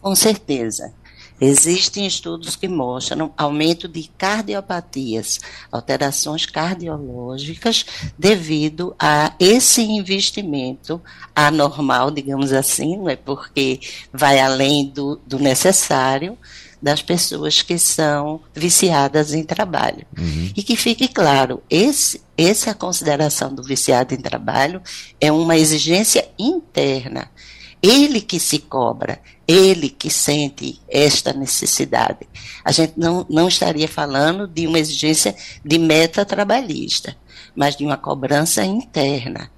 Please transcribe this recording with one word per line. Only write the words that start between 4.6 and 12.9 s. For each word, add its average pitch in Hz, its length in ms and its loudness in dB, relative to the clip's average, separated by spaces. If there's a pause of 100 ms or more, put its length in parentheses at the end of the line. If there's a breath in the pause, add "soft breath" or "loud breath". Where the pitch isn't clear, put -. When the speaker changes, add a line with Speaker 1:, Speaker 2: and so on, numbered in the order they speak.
Speaker 1:
alterações 139 760 -4
cardiológicas, 151 1400 -6 (320 loud breath)
devido 160 800 0
a 151 440 2
esse 233 420 6
investimento 185 1160 -4 (340 loud breath)
anormal, 143 760 2
digamos 139 400 -2
assim, 139 440 -2